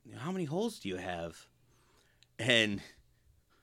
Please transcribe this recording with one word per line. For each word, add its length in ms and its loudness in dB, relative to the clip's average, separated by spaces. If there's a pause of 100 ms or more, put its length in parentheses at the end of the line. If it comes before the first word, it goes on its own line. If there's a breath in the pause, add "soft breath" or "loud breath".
(180)
"How 140 -6
many 140 -2
holes 320 -2
do 100 -10
you 100 -2
have?" 500 -6 (880 soft breath)
And 420 6 (840 loud breath)